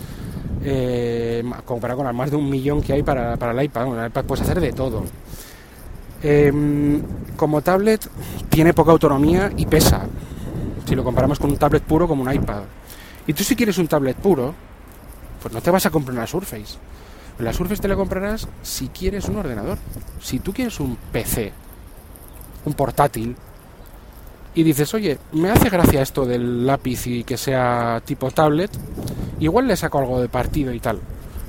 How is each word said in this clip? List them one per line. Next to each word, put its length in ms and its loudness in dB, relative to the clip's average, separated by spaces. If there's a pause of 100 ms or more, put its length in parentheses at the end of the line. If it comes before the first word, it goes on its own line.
(640)
Eh, 840 0
ma-, 160 -6
comparado 360 -4
con 100 -2
las 80 -2
más 160 -2
de 40 0
un 140 0
millón 320 0
que 120 -2
hay 100 2
para, 340 0
para 140 -2
el 120 0
iPad. 220 -2
Bueno, 180 -2
el 60 -4
iPad 160 -2
puedes 180 -2
hacer 160 0
de 140 0
todo. 300 -4 (1200)
Em, 800 4 (360)
como 240 2
tablet 480 2 (400)
tiene 240 8
poca 180 8
autonomía 640 6
y 120 0
pesa, 340 4 (840)
si 100 0
lo 80 0
comparamos 340 2
con 140 2
un 60 0
tablet 260 4
puro 240 4
como 160 0
un 100 0
iPad. 300 -2 (640)
Y 60 2
tú 100 -2
si 120 2
quieres 220 2
un 100 4
tablet 300 0
puro, 380 2 (880)
pues 100 -10
no 80 -6
te 80 2
vas 160 4
a 60 0
comprar 260 0
una 80 -2
Surface. 540 -8 (580)
La 160 -2
Surface 300 -2
te 40 0
la 80 0
comprarás 520 -4 (160)
si 240 -6
quieres 380 -4
un 100 -4
ordenador. 420 -4 (420)
Si 200 -6
tú 140 -6
quieres 260 -4
un 180 -4 (140)
P 120 -2
C, 300 -4 (1120)
un 80 -2
portátil, 640 0 (1200)
y 80 4
dices, 300 4
oye, 260 0 (140)
me 180 2
hace 180 6
gracia 320 4
esto 240 0
del 400 0
lápiz 400 0
y 200 -2
que 120 -4
sea 680 0
tipo 280 -4
tablet, 400 2 (680)
igual 280 4
le 80 2
saco 240 -2
algo 200 0
de 100 0
partido 440 -2
y 60 -6
tal. 180 -2 (520)